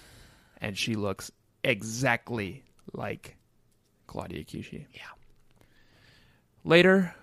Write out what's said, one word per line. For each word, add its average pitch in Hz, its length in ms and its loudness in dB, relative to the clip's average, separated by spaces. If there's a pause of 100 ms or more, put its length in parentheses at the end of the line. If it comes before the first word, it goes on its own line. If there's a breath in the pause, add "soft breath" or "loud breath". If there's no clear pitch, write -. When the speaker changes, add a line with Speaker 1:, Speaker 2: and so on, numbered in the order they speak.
(600 loud breath)
Speaker 1:
And 104 160 -6
she 113 200 -2
looks 101 360 -4 (320)
exactly 117 1000 -2 (300)
like - 440 -10 (680)
Claudia - 360 -10
Kishi. - 480 -14
Speaker 2:
Yeah. - 100 -20 (1600 soft breath)
Speaker 1:
Later, 180 580 6